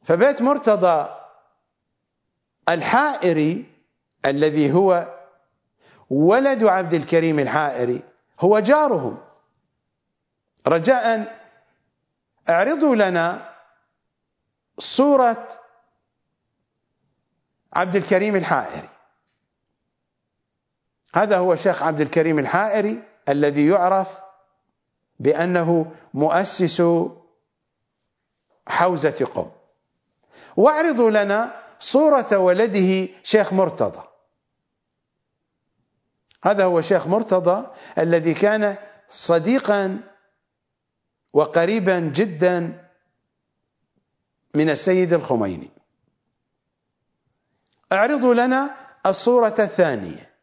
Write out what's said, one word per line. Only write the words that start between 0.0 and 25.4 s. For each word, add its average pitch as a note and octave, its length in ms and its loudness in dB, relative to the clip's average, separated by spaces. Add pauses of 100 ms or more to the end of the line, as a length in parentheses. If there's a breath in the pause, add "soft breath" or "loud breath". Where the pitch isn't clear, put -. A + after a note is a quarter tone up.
فبيت A#3 380 0
مرتضى G#3 720 0 (1500)
الحائري F3 960 -2 (600)
الذي D3 460 0
هو F3+ 460 0 (920 soft breath)
ولد A3 540 2
عبد F#3 300 0
الكريم E3 440 0
الحائري B2+ 640 -2 (380)
هو G3+ 200 4
جارهم. G#3+ 580 0 (1500)
رجاءً A3 720 0 (1080)
اعرضوا C4 480 2
لنا F3+ 580 -2 (1200)
صورة B3+ 680 0 (2250)
عبد F#3 240 -2
الكريم G3 400 0
الحائري. C3+ 520 -4 (2250)
هذا G3+ 240 2
هو F3+ 140 0
الشيخ E3 300 0
عبد D3+ 180 -4
الكريم D#3 380 0
الحائري G#3 640 -2 (260)
الذي D3 380 0
يعرف F#3+ 540 0 (1000)
بأنه E3 720 0 (220 loud breath)